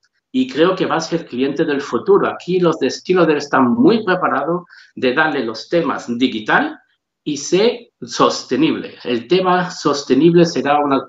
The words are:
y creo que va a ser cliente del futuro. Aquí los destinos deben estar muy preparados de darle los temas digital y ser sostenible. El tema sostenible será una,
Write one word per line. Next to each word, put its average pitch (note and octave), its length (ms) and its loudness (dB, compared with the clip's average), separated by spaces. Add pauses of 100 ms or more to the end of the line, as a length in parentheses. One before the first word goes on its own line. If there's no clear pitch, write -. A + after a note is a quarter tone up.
(300)
y C3 160 0
creo D#3+ 300 0
que E3+ 80 -2
va C#3+ 120 -2
a D#3+ 40 -2
ser E3 240 -6
cliente C#3 400 -2
del C#3+ 160 -2
futuro. B2+ 480 0
Aquí F3+ 320 -4
los E3 180 2
destinos E3 480 0
deben D3+ 120 2
estar C3+ 240 0
muy B2 420 4
preparados E3+ 600 -2 (300)
de B2+ 200 0
darle D3 300 0
los A2+ 260 -10
temas C#3 360 -2 (120)
digital B2 600 -2 (460)
y D3 140 -6
ser G#3+ 500 0 (140)
sostenible. A#2+ 1000 -2
El A#2 220 -4
tema F3+ 440 0
sostenible D#3 720 2
será C#3+ 340 0
una, C#3 300 0